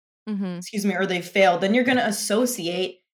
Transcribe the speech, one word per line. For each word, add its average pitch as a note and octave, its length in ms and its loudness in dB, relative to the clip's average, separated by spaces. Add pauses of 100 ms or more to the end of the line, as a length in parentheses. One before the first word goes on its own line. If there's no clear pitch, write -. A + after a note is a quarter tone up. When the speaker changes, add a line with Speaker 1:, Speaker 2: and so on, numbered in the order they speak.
(280)
Speaker 1:
Mm-hmm. F#3+ 340 -6
Speaker 2:
excuse G3 240 -6
me, F#3+ 100 0
or F#3+ 120 0
they F3+ 140 -4
fail, F#3 380 4
then G3 160 2
you're B3+ 100 4
gonna B3+ 200 2
associate G3+ 960 -2 (120)